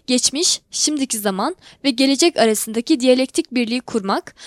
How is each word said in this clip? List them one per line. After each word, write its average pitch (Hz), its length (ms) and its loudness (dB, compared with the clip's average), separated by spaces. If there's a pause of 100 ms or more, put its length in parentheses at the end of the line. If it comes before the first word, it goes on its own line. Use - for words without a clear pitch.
geçmiş, 262 540 0 (100)
şimdiki 269 480 -4
zaman 208 380 -4 (280)
ve 277 60 2
gelecek 269 460 2
arasındaki 226 640 0
diyalektik 254 540 2
birliği 240 260 -2
kurmak 220 540 -4 (120)